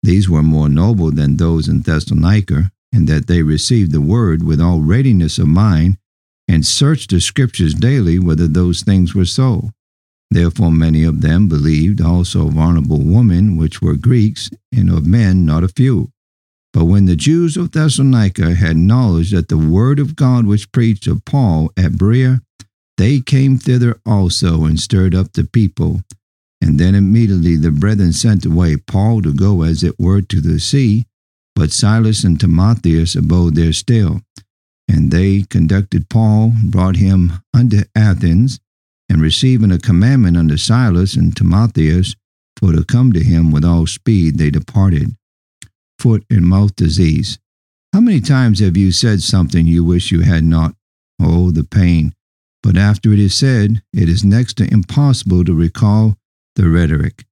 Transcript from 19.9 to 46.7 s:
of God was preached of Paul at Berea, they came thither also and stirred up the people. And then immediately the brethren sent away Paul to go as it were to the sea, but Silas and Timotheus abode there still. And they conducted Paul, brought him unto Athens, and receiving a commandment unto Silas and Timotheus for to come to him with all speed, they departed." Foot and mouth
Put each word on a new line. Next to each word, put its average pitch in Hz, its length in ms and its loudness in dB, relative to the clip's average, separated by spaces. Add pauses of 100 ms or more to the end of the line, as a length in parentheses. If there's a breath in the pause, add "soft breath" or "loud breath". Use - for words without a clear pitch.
of 151 160 -6
God 127 300 0
was 104 200 -2
preached 113 400 -2
of - 180 -4
Paul 82 520 -2
at 90 200 -2
Berea, 123 460 0 (540)
they 123 240 0
came 135 360 0
thither 123 480 0
also 90 600 0
and 78 160 0
stirred 92 340 0
up 90 200 -2
the 135 100 -2
people. 92 580 -2 (600)
And 73 180 2
then 92 140 2
immediately 98 640 2
the 78 140 0
brethren 90 440 0
sent 104 320 0
away 82 320 0
Paul 107 440 -2
to 78 120 -2
go 92 260 0
as 80 240 -2
it - 160 -4
were 95 220 0
to 92 180 -4
the 78 180 -2
sea, 113 460 0 (500)
but 78 160 0
Silas 110 540 0
and 85 160 0
Timotheus 85 760 0
abode 82 400 0
there 82 200 0
still. 104 480 -2 (680)
And 76 220 2
they 98 320 0
conducted 95 680 -2
Paul, 110 460 2 (100)
brought 92 320 -2
him 92 380 2 (180)
unto 113 300 2 (120)
Athens, 107 640 0 (500)
and 78 120 2
receiving 107 500 2
a 90 80 0
commandment 95 600 2
unto 80 180 0
Silas 98 580 0
and 85 220 0
Timotheus 87 800 0 (420)
for 92 140 0
to 80 120 0
come 123 280 2
to 82 100 0
him 82 280 2
with 76 140 0
all 85 220 0
speed, 85 520 -2
they 76 120 0
departed." 80 640 -2 (840)
Foot 113 320 0
and 90 160 2
mouth 98 280 2